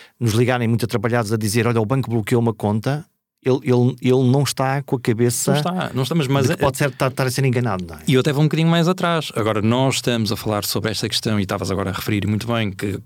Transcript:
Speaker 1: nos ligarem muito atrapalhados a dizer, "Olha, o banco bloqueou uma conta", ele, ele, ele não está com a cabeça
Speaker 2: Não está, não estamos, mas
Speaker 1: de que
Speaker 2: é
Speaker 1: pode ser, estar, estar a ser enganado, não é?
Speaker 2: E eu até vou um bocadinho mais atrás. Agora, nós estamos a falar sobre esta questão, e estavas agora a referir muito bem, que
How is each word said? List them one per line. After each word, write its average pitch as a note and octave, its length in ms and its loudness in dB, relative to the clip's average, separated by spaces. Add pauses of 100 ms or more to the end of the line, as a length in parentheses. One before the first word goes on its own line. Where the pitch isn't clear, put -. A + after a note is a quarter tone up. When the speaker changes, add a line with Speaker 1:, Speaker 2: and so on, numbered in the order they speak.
(180)
Speaker 1:
nos A#2 140 0
ligarem A#2+ 360 2
muito A#2 160 0
atrapalhados A2+ 480 -2
a A2+ 40 0
dizer, A2 300 0
"Olha, A#2 140 2
o G#2+ 60 0
banco B2+ 240 -2
bloqueou A#2 320 0
uma A#2 120 2
conta", A2+ 500 -2 (380)
ele, C3 200 2
ele, B2+ 400 2
ele B2+ 280 4
não C#3 120 4
está C3+ 400 -2
com C#3 140 -4
a A#2+ 40 -4
cabeça A#2+ 520 0
Speaker 2:
Não C#3 60 4
está, F3 360 -2
não B2+ 80 0
estamos, C#3 260 0
mas C3+ 140 2
Speaker 1:
de B2+ 60 2
que E3 40 0
Speaker 2:
é D#3+ 100 -2
Speaker 1:
pode C#3 140 2
ser, D3 140 0
estar, C3+ 200 -2
estar C3 160 -2
a C3 40 0
ser C3 120 -2
enganado, A#2 460 0
não - 80 -14
é? - 100 -18
Speaker 2:
E - 60 2
eu B2+ 80 6
até C#3+ 140 0
vou C#3+ 80 2
um - 20 6
bocadinho D#3+ 240 2
mais E3 180 4
atrás. E3+ 480 0
Agora, G#2+ 280 0
nós B2 320 2
estamos A#2 360 0
a G#2+ 60 -2
falar G#2 260 -2
sobre A2 280 -4
esta A2 180 -4
questão, G#2+ 320 -2
e G2 40 0
estavas F#2+ 260 -4
agora F#2+ 180 -2
a F2+ 60 -4
referir G#2 320 -2
muito G#2+ 200 -2
bem, A2+ 240 -2
que F#2+ 360 -6